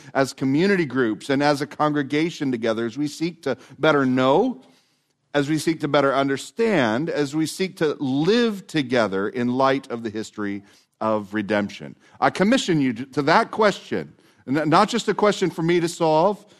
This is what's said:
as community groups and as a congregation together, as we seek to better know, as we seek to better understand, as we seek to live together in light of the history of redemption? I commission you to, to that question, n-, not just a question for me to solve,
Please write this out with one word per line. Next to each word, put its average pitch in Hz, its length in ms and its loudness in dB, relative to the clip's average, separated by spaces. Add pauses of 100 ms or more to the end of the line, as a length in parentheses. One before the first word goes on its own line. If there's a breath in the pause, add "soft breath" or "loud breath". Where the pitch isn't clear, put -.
(140 loud breath)
as 135 200 0
community 170 500 2
groups 123 460 -2
and 139 120 2
as 143 200 2
a 143 60 -6
congregation 147 840 -2
together, 113 340 -2
as 117 120 -8
we 147 100 -2
seek 160 360 -8
to 123 140 -2 (220 loud breath)
better 147 260 4
know, 135 560 2 (720 soft breath)
as 143 140 0
we 156 100 0
seek 160 240 -2
to 151 60 -4
better 139 260 2
understand, 139 960 0
as 143 240 -2
we 156 120 0
seek 185 320 -6
to 156 160 0
live 185 760 0
together 113 600 0
in 123 260 -2
light 135 340 0
of 117 140 -8
the 113 60 -6
history 101 540 -8 (360 soft breath)
of 107 340 -2
redemption? 104 640 -2 (240 soft breath)
I 135 100 4
commission 190 520 0
you 131 100 2
to, 117 140 -8
to - 160 -6
that 170 300 2
question, 117 640 -2 (300 soft breath)
n-, 151 220 0
not 190 220 6
just 226 180 -4
a 208 60 0
question 196 360 0
for 175 120 -8
me 170 180 2
to 165 80 -2
solve, 165 580 0 (140 soft breath)